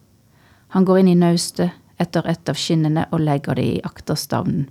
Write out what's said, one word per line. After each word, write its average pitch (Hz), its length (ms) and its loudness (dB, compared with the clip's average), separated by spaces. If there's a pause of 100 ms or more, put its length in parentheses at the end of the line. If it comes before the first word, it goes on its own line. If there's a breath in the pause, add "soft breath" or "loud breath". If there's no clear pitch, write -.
(720 soft breath)
Han 190 120 2
går 185 160 4
inn 190 80 6
i 175 100 4
naustet 175 520 0 (280)
etter 170 300 -4
et 165 200 -6
av 147 60 -2
skinnene 156 560 0
og 160 140 0
legger 147 340 -2
det - 60 0
i - 180 -2
akterstavnen - 880 -4